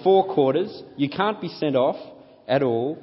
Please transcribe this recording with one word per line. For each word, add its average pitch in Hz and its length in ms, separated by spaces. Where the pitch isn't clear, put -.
four 190 320
quarters. 147 480
You 139 120
can't 202 320
be 170 80
sent 147 280
off 135 200
at 139 160
all 127 380